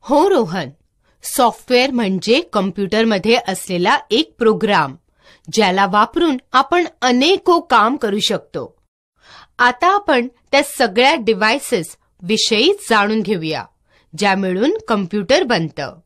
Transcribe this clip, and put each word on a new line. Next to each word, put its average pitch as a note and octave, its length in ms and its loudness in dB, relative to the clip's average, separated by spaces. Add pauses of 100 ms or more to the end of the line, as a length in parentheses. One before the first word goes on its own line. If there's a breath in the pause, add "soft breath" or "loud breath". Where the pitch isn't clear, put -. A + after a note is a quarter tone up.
हो D4+ 240 2
रोहन, F#3 400 -2 (520)
सॉफ्टवेअर B3 680 0
म्हणजे A3+ 500 0
कॉम्प्युटरमध्ये G#3+ 960 0 (100)
असलेला F#3+ 500 -2 (120)
एक D4+ 280 -2
प्रोग्राम, F#3+ 580 0 (560 soft breath)
ज्याला G3 340 2
वापरून A#3 500 0 (160)
आपण D4 340 2 (160)
अनेको D4+ 580 0
काम A#3+ 360 2
करू G#3+ 220 -2
शकतो. - 640 -8 (760 loud breath)
आता B3 360 2
आपण D4+ 340 0 (240)
त्या C#4 120 2
सगळ्या B3 500 0
डिव्हाइसेस A3 840 -2 (260)
विषयी A3 500 0 (180)
जाणून G#3+ 300 2
घेऊया, D#3+ 440 -4 (540)
ज्या G3+ 160 2
मिळून G3 420 -2 (120)
कॉम्प्युटर G#3 540 0
बनतं. E3 640 -4